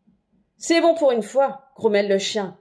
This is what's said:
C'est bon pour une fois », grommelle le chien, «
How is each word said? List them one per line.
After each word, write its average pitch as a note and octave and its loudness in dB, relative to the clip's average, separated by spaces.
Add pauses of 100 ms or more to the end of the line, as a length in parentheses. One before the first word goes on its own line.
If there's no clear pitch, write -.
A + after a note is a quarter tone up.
(580)
C'est E4 0
bon E4 4
pour D4 2
une A3+ -2
fois », - -2
grommelle G#3 0
le G3 2
chien, « G3 -6